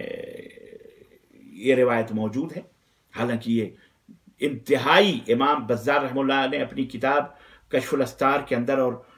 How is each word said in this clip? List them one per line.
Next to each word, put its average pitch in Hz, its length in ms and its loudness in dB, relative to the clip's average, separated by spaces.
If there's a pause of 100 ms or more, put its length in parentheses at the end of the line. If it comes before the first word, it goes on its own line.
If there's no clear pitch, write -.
(1500)
ये 123 220 2
रिवायत 117 360 2
मौजूद 110 400 -4
है। - 140 -14 (480)
हालांकि 117 400 -2
ये 107 220 -2 (640)
इंतहाई, 143 880 2
इमाम 123 380 2
बज़्ज़ार 123 340 0
रहमतुल्लाह 135 460 0
ने 143 100 -4
अपनी 135 280 -4
किताब 135 520 -2 (380)
कश्फुल 139 260 0
अस्तार 139 480 0
के 131 60 0
अंदर 131 240 0
और 123 280 -2 (100)